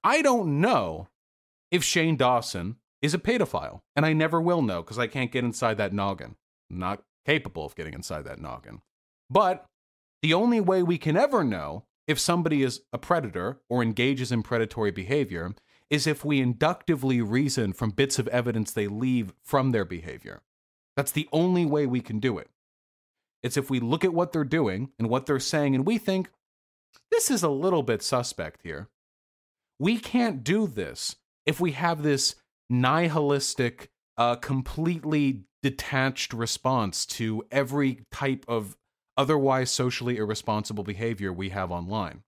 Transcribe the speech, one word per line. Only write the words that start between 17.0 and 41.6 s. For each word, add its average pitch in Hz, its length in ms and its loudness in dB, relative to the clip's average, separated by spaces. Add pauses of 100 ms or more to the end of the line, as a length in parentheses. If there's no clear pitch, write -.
reason 117 500 0
from 107 200 -2
bits 135 280 0
of 113 100 -2
evidence 120 420 -2
they 104 160 -2
leave 113 540 -2
from 135 300 0
their 104 140 2
behavior. 80 560 -12 (540)
That's 139 160 -2
the 156 200 -2
only 175 340 4
way 147 200 2
we 123 160 0
can 107 180 -4
do 110 180 0
it. - 120 -12 (960)
It's 123 140 -2
if 135 120 -2
we 131 100 2
look 123 240 0
at 185 100 2
what 170 180 0
they're 156 120 0
doing 123 540 0
and 113 120 0
what 131 180 0
they're 139 120 2
saying, 143 360 2
and 135 100 2
we 220 140 2
think, 190 320 -2 (800)
"This 453 180 2
is 208 140 2
a 160 60 4
little 151 340 2
bit 110 180 0
suspect 123 600 -4
here." 82 260 -10 (880)
We 214 220 2
can't 220 440 -2
do 202 220 2
this 101 520 -8 (280)
if 156 140 0
we 170 140 0
have 160 280 0
this 143 340 2 (340)
nihilistic, 143 1200 0 (260)
uh, 120 200 2
completely 143 1080 0 (160)
detached 135 720 -2
response 117 720 -2
to 110 460 -4
every 135 600 0
type 135 360 -4
of 110 280 -4 (400)
otherwise 135 560 2
socially 123 460 -2
irresponsible 107 640 -4
behavior 101 480 -4
we 92 180 -6
have 92 220 -4